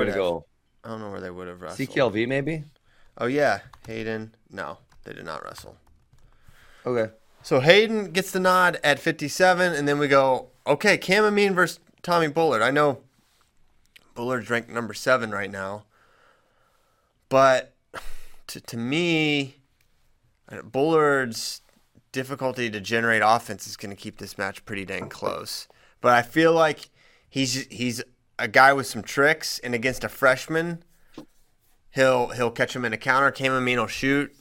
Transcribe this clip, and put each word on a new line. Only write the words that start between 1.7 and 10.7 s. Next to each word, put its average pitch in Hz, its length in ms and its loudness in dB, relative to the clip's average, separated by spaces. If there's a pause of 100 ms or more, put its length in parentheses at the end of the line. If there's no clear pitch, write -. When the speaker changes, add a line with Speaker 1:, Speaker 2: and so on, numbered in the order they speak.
Speaker 1:
C 131 100 -6
K - 140 -6
L 120 80 2
V 110 160 -2
maybe? 143 380 -4 (540)
Speaker 2:
Oh, 117 100 -4
yeah. 127 320 0 (280)
Hayden. 110 460 -8 (160)
No, 87 300 -12 (240)
they - 100 -16
did 98 120 -18
not 78 200 -12
wrestle. - 320 -18 (1080)
Speaker 1:
Okay. 117 280 -2 (300)
Speaker 2:
So 139 160 2
Hayden 202 520 4
gets 185 200 -2
the 190 80 -2
nod 185 440 2
at 143 160 2
fifty-seven, 175 760 0
and 143 140 -2
then 147 120 0
we 147 80 0
go, 135 400 2 (180)
okay, 156 320 2